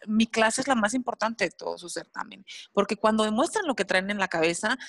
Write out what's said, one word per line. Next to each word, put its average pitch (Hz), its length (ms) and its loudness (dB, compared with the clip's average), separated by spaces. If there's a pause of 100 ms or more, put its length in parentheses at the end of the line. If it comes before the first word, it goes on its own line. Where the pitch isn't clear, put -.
mi 220 200 2
clase 220 340 2
es 254 80 -4
la 269 60 4
más 214 200 2
importante 226 500 -4
de 170 60 0
todo - 280 -8
su 175 100 -14
certamen, - 560 -12 (280)
porque 202 240 2
cuando 220 280 4
demuestran 294 420 0
lo 277 80 0
que 202 100 0
traen 190 260 0
en 208 80 -4
la 185 100 0
cabeza, 170 480 0 (120)